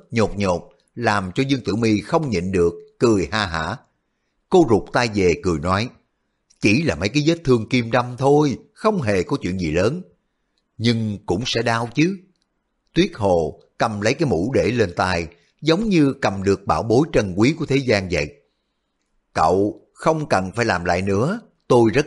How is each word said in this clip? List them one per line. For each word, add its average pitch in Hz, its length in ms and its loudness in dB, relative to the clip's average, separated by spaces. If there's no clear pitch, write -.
nhột 101 260 0
nhột, 92 260 -2
làm 104 400 -2
cho 135 80 0
Dương 135 220 -2
Tử 95 120 -2
Mi 110 240 2
không 160 300 -2
nhịn 92 220 -2
được, 87 200 2
cười 104 340 2
ha 107 140 -2
hả. 82 300 -6
Cô - 220 4
rụt - 220 0
tay 123 220 0
về 92 280 4
cười 85 160 -2
nói, 92 300 -2
"Chỉ 113 220 2
là 127 120 0
mấy 87 140 -2
cái 143 180 0
vết 165 180 2
thương 117 240 2
kim 117 220 -2
đâm 123 280 -2
thôi, 139 400 2
không 214 280 -2
hề 101 200 0
có - 180 -4
chuyện 92 180 -4
gì 82 120 -2
lớn." 110 320 0
"Nhưng 110 480 -2
cũng 90 200 -2
sẽ 113 160 -2
đau 117 320 -2
chứ." 180 240 0
Tuyết - 200 2
Hồ 87 460 0
cầm 107 220 -2
lấy 110 140 2
cái 151 140 -2
mũ 98 260 -2
để 92 160 2
lên 110 260 0
tai, 90 320 -2
giống 165 280 0
như 147 340 2
cầm 98 200 -2
được 98 240 0
bảo 82 160 0
bối 117 300 2
trân 104 240 0
quý 120 220 2
của 147 80 -6
thế 135 100 0
gian 110 340 0
vậy. 78 240 -4
"Cậu 98 480 0
không 160 360 -2
cần 95 280 -2
phải 117 80 0
làm 90 200 -2
lại 90 180 0
nữa, 113 380 -2
tôi 117 220 6
rất 143 160 0